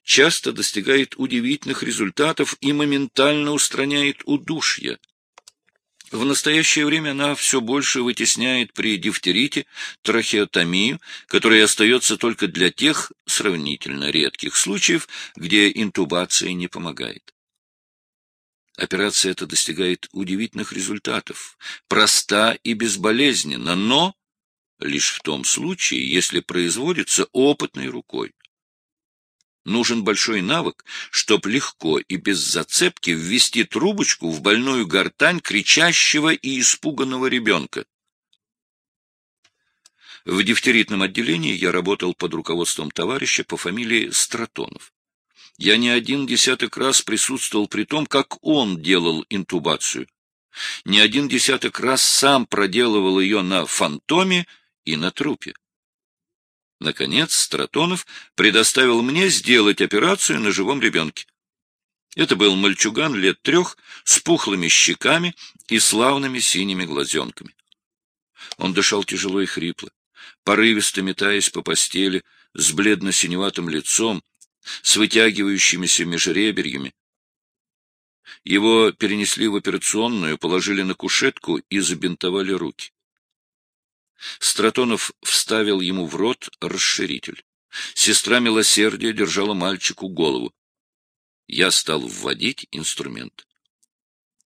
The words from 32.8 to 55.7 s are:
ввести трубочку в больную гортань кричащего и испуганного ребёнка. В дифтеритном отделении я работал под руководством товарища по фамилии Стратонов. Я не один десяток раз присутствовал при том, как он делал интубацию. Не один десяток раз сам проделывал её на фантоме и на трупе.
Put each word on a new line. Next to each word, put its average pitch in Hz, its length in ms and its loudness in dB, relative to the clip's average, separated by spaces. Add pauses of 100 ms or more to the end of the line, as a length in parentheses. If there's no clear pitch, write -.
ввести 95 540 0
трубочку 156 640 -2
в 76 120 -6
больную 120 440 2
гортань 143 540 0
кричащего 156 920 2
и 131 260 -4
испуганного 131 640 0
ребёнка. 107 600 0 (2500)
В 90 160 0
дифтеритном 107 600 2
отделении 113 520 -2
я 87 180 0
работал 90 420 -2
под 82 200 -6
руководством 80 560 -4
товарища 131 540 -2
по 85 120 -8
фамилии 110 540 -2
Стратонов. - 800 -6 (640)
Я 95 200 4
не 120 120 2
один 120 380 0
десяток 120 500 0
раз 123 240 2
присутствовал 107 640 -2
при 104 180 -4
том, 147 220 -2
как - 360 -2
он 113 400 0
делал 85 480 0
интубацию. 82 800 -4 (760)
Не 101 160 4
один 127 280 4
десяток 127 520 0
раз 127 220 2
сам 135 440 4
проделывал 101 720 2
её 95 240 2
на 92 220 0
фантоме 175 800 0 (380)
и 78 120 -4
на 85 140 -4
трупе. - 440 -6 (1300)